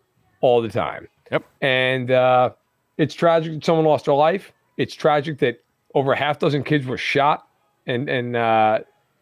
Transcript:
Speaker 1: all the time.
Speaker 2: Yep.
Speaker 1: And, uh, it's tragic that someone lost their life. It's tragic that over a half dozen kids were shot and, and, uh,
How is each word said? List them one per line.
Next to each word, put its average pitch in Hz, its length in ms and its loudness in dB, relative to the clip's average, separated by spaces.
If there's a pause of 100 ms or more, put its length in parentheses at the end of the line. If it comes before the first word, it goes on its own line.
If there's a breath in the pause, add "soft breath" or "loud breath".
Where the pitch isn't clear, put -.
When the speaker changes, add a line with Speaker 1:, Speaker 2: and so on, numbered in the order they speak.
(420)
Speaker 1:
all 120 220 2
the 110 60 -6
time. 82 380 -6 (240)
Speaker 2:
Yep. 139 120 -4 (180)
Speaker 1:
And, 127 480 -2
uh, 127 400 4 (480)
it's 151 160 -2
tragic 165 400 0
that 151 100 -12
someone 160 220 2
lost 151 200 2
their 147 100 2
life. 165 360 0 (260)
It's - 180 -4
tragic 151 420 0
that - 260 -2 (300)
over 139 180 0
a 117 60 0
half 143 220 -2
dozen 143 240 -2
kids 143 240 -2
were 123 100 -6
shot 143 500 -2 (380)
and, 131 240 -4
and, 120 260 -4
uh, 113 440 2 (420)